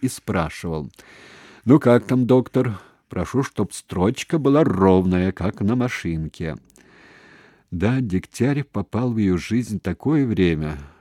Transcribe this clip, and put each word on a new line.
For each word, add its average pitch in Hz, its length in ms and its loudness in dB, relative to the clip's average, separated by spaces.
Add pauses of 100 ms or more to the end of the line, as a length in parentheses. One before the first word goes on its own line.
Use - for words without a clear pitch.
и 131 60 -2
спрашивал: 80 800 -6 (760)
«Ну 139 140 8
как 120 260 4
там, 127 200 0
доктор? 123 540 0 (300)
Прошу, 107 340 -4
чтоб - 300 -6
строчка - 640 -2
была 139 240 4
ровная, 92 680 4
как 95 280 -6
на 107 140 0
машинке». 82 800 -6 (1160)
Да, 104 280 0
Дегтярев 123 680 -2
попал 110 440 -4
в 110 60 -4
её 95 200 2
жизнь 110 420 -4
такое 135 460 -2
время, 82 540 0 (220)